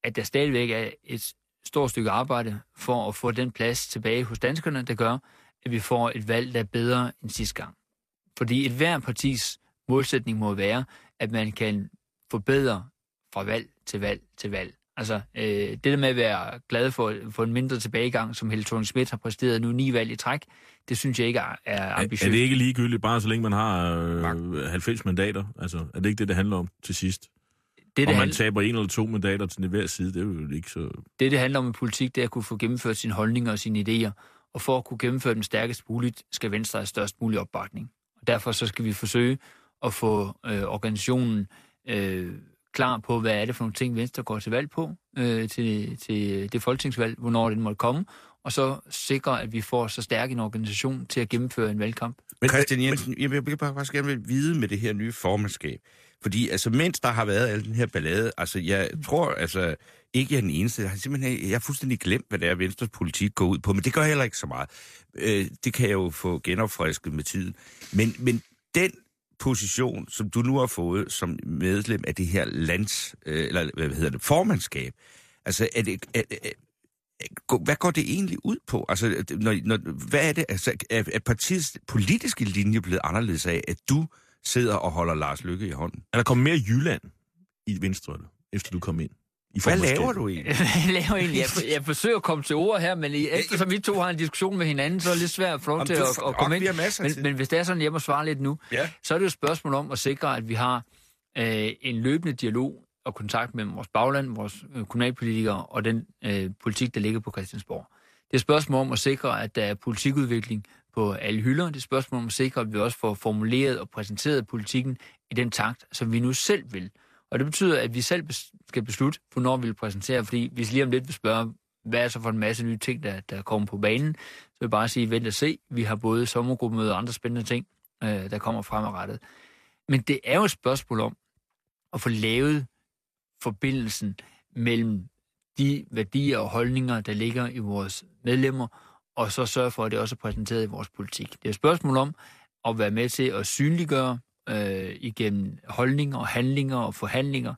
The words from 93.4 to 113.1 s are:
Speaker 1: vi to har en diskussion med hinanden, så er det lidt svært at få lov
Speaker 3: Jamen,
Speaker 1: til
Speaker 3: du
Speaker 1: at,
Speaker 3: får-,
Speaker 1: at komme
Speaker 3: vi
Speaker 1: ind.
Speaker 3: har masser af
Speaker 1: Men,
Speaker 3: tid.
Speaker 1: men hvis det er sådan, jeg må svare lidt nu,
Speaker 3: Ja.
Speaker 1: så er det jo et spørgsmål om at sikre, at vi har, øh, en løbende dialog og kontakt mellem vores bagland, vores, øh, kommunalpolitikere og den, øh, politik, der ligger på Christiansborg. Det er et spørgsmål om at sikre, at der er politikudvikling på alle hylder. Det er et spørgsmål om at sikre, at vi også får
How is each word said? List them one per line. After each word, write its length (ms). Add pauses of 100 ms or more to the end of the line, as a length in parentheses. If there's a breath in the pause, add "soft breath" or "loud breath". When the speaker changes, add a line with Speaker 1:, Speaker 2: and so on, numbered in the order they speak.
Speaker 1:
vi 80
to 200
har 100
en 80
diskussion 400
med 80
hinanden, 340
så 100
er 40
det 80
lidt 100
svært 220
at 80
få 100
lov 60
Speaker 3:
Jamen, 100
Speaker 1:
til 80
Speaker 3:
du 60
Speaker 1:
at, 140
Speaker 3:
får-, 140
Speaker 1:
at 80
komme 220
Speaker 3:
vi 60
Speaker 1:
ind. 100
Speaker 3:
har 80
masser 200
af 60
Speaker 1:
Men, 40
Speaker 3:
tid. 100
Speaker 1:
men 120
hvis 140
det 100
er 40
sådan, 180
jeg 100
må 80
svare 260
lidt 160
nu, 160 (140)
Speaker 3:
Ja. 180 (140)
Speaker 1:
så 100
er 40
det 60
jo 40
et 40
spørgsmål 420
om 180
at 80
sikre, 380
at 120
vi 40
har, 300 (540 soft breath)
øh, 320 (120)
en 200
løbende 320
dialog 480 (240)
og 100
kontakt 400
mellem 200
vores 120
bagland, 480
vores, 280 (120)
øh, 100
kommunalpolitikere 800
og 200
den, 200 (180)
øh, 260 (140)
politik, 320
der 60
ligger 180
på 120
Christiansborg. 540 (420 soft breath)
Det 60
er 40
et 40
spørgsmål 400
om 100
at 80
sikre, 440
at 120
der 80
er 100
politikudvikling 920 (280 soft breath)
på 200
alle 280
hylder. 240
Det 80
er 40
et 60
spørgsmål 380
om 60
at 60
sikre, 280
at 120
vi 60
også 180
får 160